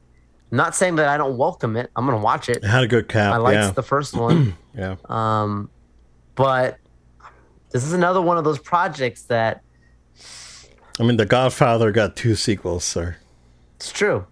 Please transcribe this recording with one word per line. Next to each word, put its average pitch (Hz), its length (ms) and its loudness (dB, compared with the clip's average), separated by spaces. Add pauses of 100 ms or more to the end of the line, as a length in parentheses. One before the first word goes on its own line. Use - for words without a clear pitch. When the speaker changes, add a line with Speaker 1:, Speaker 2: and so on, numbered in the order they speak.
(500)
Speaker 1:
I'm 117 60 -2
not 160 200 0
saying 180 200 0
that 151 120 2
I 143 80 0
don't 135 200 -2
welcome 120 400 -2
it. 123 200 -6
I'm 120 100 -2
gonna 120 120 0
watch 113 300 0
it. 123 100 -2
Speaker 2:
It - 60 -10
had 123 200 2
a 110 40 0
good 117 200 2
cap, 104 260 2
Speaker 1:
I - 40 0
liked 120 180 2
Speaker 2:
yeah. 104 140 2
Speaker 1:
the 110 120 -4
first 139 320 -4
one. 117 480 2
Speaker 2:
<clears throat> - 120 -20
Yeah. 95 220 -6 (100)
Speaker 1:
Um, 107 600 -2 (680)
but 131 440 0 (960)
this 127 120 -2
is 156 80 -6
another 180 300 2
one 170 160 2
of 156 60 -2
those 147 140 0
projects 160 680 -4
that 113 380 -2 (1400)
Speaker 2:
I 117 40 -4
mean, 117 160 4
The 107 80 2
Godfather 120 680 4
got 104 240 2
two 113 180 0
sequels, 90 500 -2
sir. 85 320 -4 (600)
Speaker 1:
It's - 160 -12
true. 143 400 -2